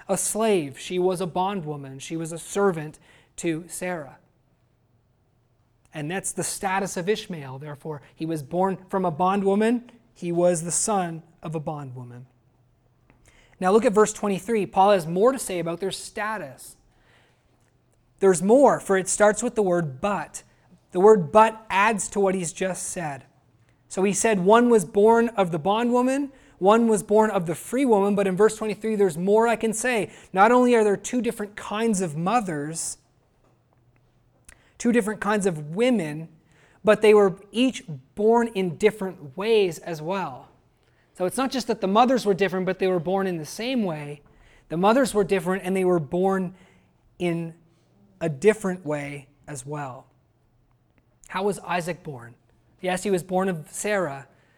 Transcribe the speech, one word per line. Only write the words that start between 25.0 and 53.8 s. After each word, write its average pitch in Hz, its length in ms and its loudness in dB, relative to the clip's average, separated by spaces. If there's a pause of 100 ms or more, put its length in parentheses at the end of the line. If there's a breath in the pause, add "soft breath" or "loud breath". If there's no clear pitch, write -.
of 185 200 0
the 170 80 -4
bondwoman, 247 760 0 (260 loud breath)
one 220 280 4
was 214 160 2
born 220 280 2
of 175 160 -2
the 165 80 -4
free 262 300 -4
woman, 208 300 2
but 196 120 0
in 185 100 -2
verse 214 200 4
twenty-three, 220 400 -6
there's 185 220 0
more 214 300 2
I 226 80 0
can 220 160 -2
say. 220 380 -2 (220 loud breath)
Not 208 200 6
only 247 220 6
are 220 100 4
there 202 120 2
two 247 240 -6
different 214 360 -6
kinds 214 440 -2
of 156 160 -4
mothers, 165 840 -4 (1800 soft breath)
two 233 140 0
different 214 280 0
kinds 202 240 0
of 151 300 -4
women, 175 540 0 (540 soft breath)
but 208 200 2
they 214 100 8
were 202 240 6 (160)
each 247 320 -2 (300)
born 233 340 2
in 190 280 -4
different 190 600 -4
ways 202 420 0
as 170 220 -10
well. 165 480 -8 (640)
So 180 120 -2
it's 180 100 -4
not 262 140 -2
just 247 160 -6
that 226 160 -4
the 190 40 0
mothers 226 380 4
were 202 80 2
different, 185 320 -2
but 185 140 -4
they 196 80 0
were 185 120 0
born 190 280 -2
in 180 100 -4
the 156 80 -10
same 240 380 -4
way. 151 400 -8 (480 soft breath)
The 160 80 -4
mothers 220 340 4
were 208 120 2
different, 185 400 -2
and 190 120 -2
they 185 80 0
were 180 160 2
born 185 540 -2 (640 soft breath)
in 170 360 -4 (680)
a 165 80 -2
different 185 560 0
way 143 420 -8 (180)
as 139 200 -14
well. 139 400 -12 (1200)
How 185 140 -6
was 196 160 -2
Isaac 175 440 -6
born? 120 340 -16 (440)
Yes, 185 220 -4
he 214 80 -2
was 180 120 0
born 190 280 -2
of 156 200 -8
Sarah, 170 580 -4 (300 soft breath)